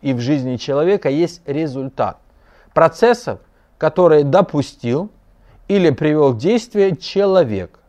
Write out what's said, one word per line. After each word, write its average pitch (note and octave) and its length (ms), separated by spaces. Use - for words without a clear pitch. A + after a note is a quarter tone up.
и C3+ 120
в A#2+ 60
жизни B2+ 360
человека E3 540
есть E3 360
результат C3+ 720
процессов, D#3+ 640
которые D#3 460
допустил D3 880
или F#3 240
привел D3+ 420
к A2+ 40
действию G3 580
человек. E3+ 920